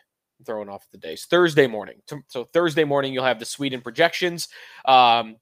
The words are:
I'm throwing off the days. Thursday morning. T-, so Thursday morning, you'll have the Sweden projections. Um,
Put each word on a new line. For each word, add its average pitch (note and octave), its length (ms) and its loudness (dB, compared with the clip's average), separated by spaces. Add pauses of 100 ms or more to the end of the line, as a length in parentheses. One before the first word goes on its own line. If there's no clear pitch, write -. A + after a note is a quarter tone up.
(400)
I'm - 40 -20
throwing G#2+ 240 -10
off G2+ 220 -18
the G2 80 -20
days. E2 280 -14
Thursday D#3+ 400 4
morning. G#2+ 420 -8
T-, D3+ 80 -12 (100)
so A#2+ 180 -10
Thursday D#3+ 400 0
morning, C#3 280 -2
you'll B2+ 100 -4
have B2 160 0
the A2+ 60 -12
Sweden C3 360 -8
projections. E3+ 680 -2 (360)
Um, A#2 580 4